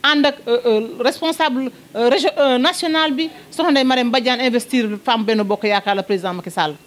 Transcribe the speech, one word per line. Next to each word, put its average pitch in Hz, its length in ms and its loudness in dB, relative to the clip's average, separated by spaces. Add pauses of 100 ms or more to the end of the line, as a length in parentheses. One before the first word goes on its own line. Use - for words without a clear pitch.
ànd 294 240 4
ak, 277 100 0 (120)
euh, 233 180 2
euh, 220 140 2 (180)
responsable, 262 720 -2 (260)
euh, 240 140 2
région, 285 260 2
euh, 262 220 2
national 320 560 0
bi, 320 160 -4 (200)
soxna 330 200 0
Ndeye 269 140 4
Marème 254 260 2
Badiane, 247 320 0
investir 240 440 0 (160)
femme 226 220 0
Benno 214 200 0
Bokk 202 200 -2
Yaakaar, 202 300 0
le 196 80 -2
président 185 320 -4
Macky 175 160 -8
Sall. 156 240 -2 (120)